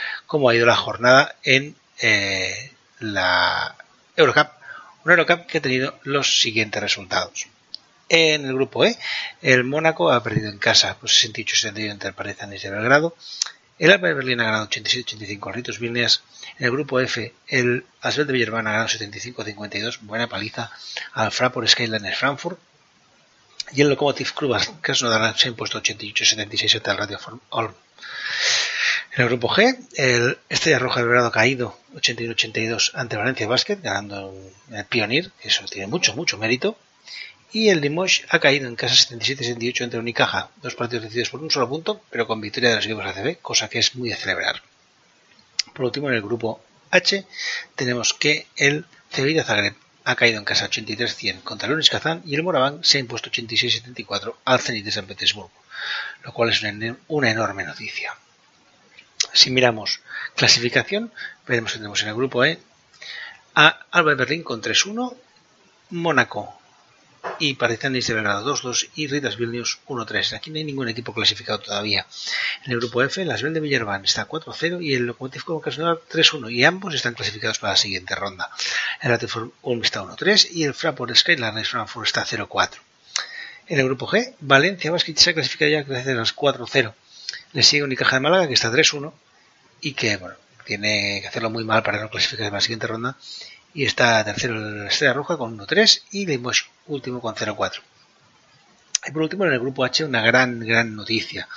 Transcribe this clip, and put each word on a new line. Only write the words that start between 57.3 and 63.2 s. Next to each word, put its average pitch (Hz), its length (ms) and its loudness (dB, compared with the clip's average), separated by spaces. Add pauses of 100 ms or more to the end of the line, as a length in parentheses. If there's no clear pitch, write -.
enorme 101 320 -2
noticia. - 500 -10 (1200)
Si - 160 6
miramos 120 520 2 (340)
clasificación, 127 760 2 (360)
veremos 113 240 0
que 110 80 -8
tenemos 104 240 -6
en 107 60 -4
el 107 60 -6
grupo 123 300 2
E 160 140 2 (960)